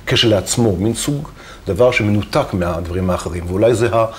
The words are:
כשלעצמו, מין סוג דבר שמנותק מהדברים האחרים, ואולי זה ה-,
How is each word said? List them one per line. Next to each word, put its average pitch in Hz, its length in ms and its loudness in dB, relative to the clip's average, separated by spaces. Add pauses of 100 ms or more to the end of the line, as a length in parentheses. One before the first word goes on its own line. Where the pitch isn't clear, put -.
כשלעצמו, 110 720 2
מין 107 180 0
סוג 143 340 -4 (400)
דבר 117 240 4
שמנותק 107 600 0
מהדברים 87 560 -2
האחרים, 87 380 -4
ואולי 107 280 2
זה 110 200 0
ה-, 113 100 4 (140)